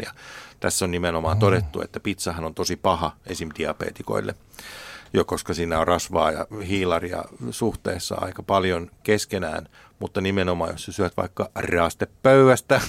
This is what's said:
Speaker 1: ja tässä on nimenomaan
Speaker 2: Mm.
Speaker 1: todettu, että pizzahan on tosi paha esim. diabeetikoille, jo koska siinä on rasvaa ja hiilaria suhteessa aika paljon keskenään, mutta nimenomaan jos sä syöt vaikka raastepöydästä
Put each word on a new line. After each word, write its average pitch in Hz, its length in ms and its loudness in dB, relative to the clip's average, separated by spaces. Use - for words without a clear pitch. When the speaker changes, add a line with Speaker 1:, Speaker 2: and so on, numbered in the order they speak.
Speaker 1:
ja - 60 -12
tässä - 240 0
on 90 60 0
nimenomaan 85 460 0
Speaker 2:
Mm. 107 40 2
Speaker 1:
todettu, 92 420 2
että - 180 -10
pizzahan 85 440 -4
on 80 100 -6
tosi 87 220 -4
paha 85 360 0
esim. 82 220 -8
diabeetikoille, 52 760 -4
jo 90 120 4
koska - 300 -4
siinä 82 260 0
on 82 80 2
rasvaa 85 420 2
ja 78 160 -4
hiilaria 90 560 0
suhteessa 98 680 -4
aika 92 220 -8
paljon 92 480 2
keskenään, 87 680 -2
mutta 101 220 -4
nimenomaan 90 500 0
jos 82 140 -10
sä 95 80 -12
syöt 90 240 -2
vaikka 95 380 -2
raastepöydästä 127 1300 4